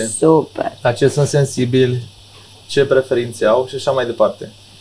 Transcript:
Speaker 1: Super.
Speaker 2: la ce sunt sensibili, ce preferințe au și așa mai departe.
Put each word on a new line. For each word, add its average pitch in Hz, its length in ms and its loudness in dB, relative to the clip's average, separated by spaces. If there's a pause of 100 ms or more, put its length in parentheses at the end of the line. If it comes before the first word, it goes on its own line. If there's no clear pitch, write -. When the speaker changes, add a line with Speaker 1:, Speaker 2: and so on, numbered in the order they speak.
Speaker 1:
Super. 156 680 0 (100)
Speaker 2:
la 127 100 0
ce 135 160 0
sunt 139 200 0
sensibili, 127 760 0 (680)
ce - 180 2
preferințe 120 600 0
au 120 220 2
și 139 80 -12
așa 139 160 -4
mai 131 140 -2
departe. 107 460 -2 (300)